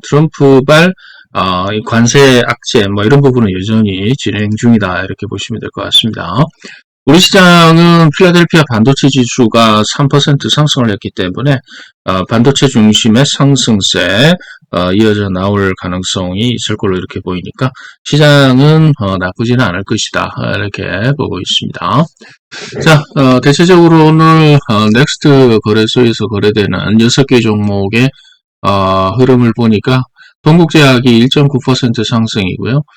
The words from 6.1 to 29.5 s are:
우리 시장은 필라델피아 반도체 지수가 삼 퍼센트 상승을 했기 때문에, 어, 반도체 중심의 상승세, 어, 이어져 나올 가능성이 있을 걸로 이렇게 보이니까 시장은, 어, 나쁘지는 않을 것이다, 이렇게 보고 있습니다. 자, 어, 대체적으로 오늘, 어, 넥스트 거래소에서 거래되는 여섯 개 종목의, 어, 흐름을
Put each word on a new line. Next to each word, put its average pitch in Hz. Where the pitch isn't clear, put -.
우리 151
시장은 170
필라델피아 175
반도체 120
지수가 113
삼 143
퍼센트 143
상승을 139
했기 98
때문에, 110
어, 92
반도체 127
중심의 110
상승세, 117
어, 90
이어져 104
나올 95
가능성이 92
있을 113
걸로 95
이렇게 -
보이니까 92
시장은, 147
어, 95
나쁘지는 117
않을 92
것이다, 90
이렇게 98
보고 -
있습니다. -
자, 151
어, 131
대체적으로 165
오늘, 160
어, 107
넥스트 135
거래소에서 110
거래되는 101
여섯 120
개 127
종목의, 104
어, 95
흐름을 123